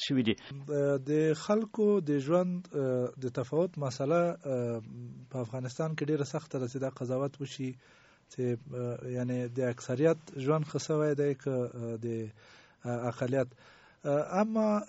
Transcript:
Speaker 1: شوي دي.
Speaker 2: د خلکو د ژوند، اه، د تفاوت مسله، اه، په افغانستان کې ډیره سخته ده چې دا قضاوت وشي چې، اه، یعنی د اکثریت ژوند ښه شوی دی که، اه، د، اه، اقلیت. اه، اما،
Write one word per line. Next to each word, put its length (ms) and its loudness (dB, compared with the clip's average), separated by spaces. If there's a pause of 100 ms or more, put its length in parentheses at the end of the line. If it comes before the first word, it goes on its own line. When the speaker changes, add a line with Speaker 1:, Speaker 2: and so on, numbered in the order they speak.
Speaker 1:
شوي 160 4
دي. 120 6 (720)
Speaker 2:
د 260 4
خلکو 640 2
د 180 2
ژوند، 580 2
اه، 360 2 (100)
د 60 -2
تفاوت 500 0
مسله، 680 0
اه، 360 -2 (480)
په 100 -6
افغانستان 560 -4
کې 100 -2
ډیره 180 0
سخته 360 -6
ده 80 -2
چې 100 -8
دا 120 -2
قضاوت 520 -4
وشي 340 -6 (560)
چې، 100 -6
اه، 680 -4
یعنی 380 -2
د 120 -6
اکثریت 580 2 (200)
ژوند 260 2
ښه 140 -4
شوی 380 2
دی 180 2
که، 160 -4
اه، 480 -2
د، 100 -6
اه، 1000 -6
اقلیت. 400 0 (580)
اه، 360 2
اما، 480 2